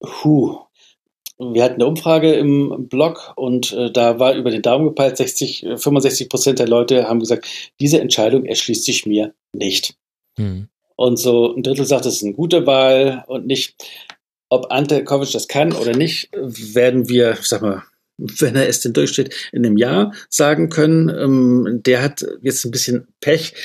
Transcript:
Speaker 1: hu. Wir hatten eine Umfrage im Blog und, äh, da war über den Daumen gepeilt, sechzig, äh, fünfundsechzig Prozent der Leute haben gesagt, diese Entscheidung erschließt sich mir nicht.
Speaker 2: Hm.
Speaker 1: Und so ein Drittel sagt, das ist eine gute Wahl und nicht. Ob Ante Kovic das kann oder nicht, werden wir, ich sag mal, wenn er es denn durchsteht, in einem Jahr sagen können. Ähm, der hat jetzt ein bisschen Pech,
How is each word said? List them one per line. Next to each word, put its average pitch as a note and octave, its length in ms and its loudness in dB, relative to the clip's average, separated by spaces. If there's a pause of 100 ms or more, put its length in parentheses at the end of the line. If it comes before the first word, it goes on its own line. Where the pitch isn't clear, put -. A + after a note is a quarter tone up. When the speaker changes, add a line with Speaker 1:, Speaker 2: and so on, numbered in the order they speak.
(220)
Speaker 1:
hu. C#3 360 2 (800)
Wir A#2+ 260 0
hatten B2 100 2
eine A#2+ 120 0
Umfrage D#3+ 480 2
im C#3+ 540 0
Blog D#3 460 -2
und, B2 380 -4
äh, A#2+ 180 -4
da A#2 300 2
war B2+ 140 4
über B2+ 160 -2
den A2 120 -4
Daumen B2 220 2
gepeilt, C3+ 320 0
sechzig, - 480 -4
äh, A2+ 120 -6
fünfundsechzig C3+ 520 0
Prozent C3 320 0
der A#2+ 80 0
Leute A#2+ 400 2
haben A#2 100 0
gesagt, A2+ 300 -2 (320)
diese C#3+ 200 2
Entscheidung A#2 440 2
erschließt - 400 -4
sich - 220 -4
mir G#2+ 280 -2 (180)
nicht. G2 440 -4 (420)
Speaker 2:
Hm. G2+ 300 -6 (280)
Speaker 1:
Und A#2+ 220 2
so A#2+ 360 2
ein B2 80 -6
Drittel C3+ 240 -2
sagt, C3 180 2
das A#2+ 120 -2
ist - 60 -8
eine G2+ 120 -4
gute E3 320 0
Wahl C3 600 4
und B2+ 200 -10
nicht. - 280 -4 (720)
Ob - 220 0
Ante C#3 320 0
Kovic C#3 300 -2
das A2+ 160 -6
kann D#3 240 0
oder A#2 240 -2
nicht, - 380 -2
werden A#2+ 760 0
wir, A#2+ 320 4
ich - 60 -6
sag G#2 160 -2
mal, G2 200 -2 (360)
wenn A#2 360 -2
er C3+ 140 2
es A#2+ 120 -2
denn A#2+ 120 -4
durchsteht, C3+ 420 -2 (180)
in B2 120 0
einem G#2 140 2
Jahr E3+ 340 2 (160)
sagen D3+ 400 2
können. D#3+ 400 2
Ähm, B2 760 2
der B2+ 180 2
hat C#3+ 220 -4 (180)
jetzt B2+ 220 -2
ein B2 60 -8
bisschen A#2+ 380 -4 (120)
Pech, D#3+ 340 0 (100)